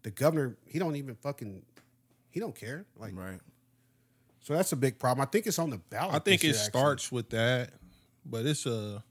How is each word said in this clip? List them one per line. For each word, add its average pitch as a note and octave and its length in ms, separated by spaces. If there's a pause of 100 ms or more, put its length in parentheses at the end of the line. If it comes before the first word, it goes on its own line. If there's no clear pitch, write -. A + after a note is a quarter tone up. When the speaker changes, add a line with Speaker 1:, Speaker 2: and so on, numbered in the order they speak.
Speaker 1:
The A2+ 100
governor, C#3+ 540
he - 140
don't D#3+ 160
even C3+ 200
fucking, G#2+ 480 (640)
he F3+ 100
don't G#3+ 160
care. C#3 300 (120)
Like, F#2+ 180
Speaker 2:
Right. F#2+ 240 (1000)
Speaker 1:
so - 120
that's F3+ 180
a D#3 40
big B2+ 240
problem. B2+ 220
I C3+ 80
think A3 180
it's F3 120
on E3 100
the A2 80
ballot C#3+ 380
Speaker 3:
I D#3 40
think F#3+ 220
Speaker 1:
this - 20
Speaker 3:
it D#3+ 40
Speaker 1:
year, C#3+ 100
actually. - 120
Speaker 3:
starts C3 420
with B2 180
that, A#2+ 440 (520)
but A2+ 200
it's D3+ 200
a G#2+ 460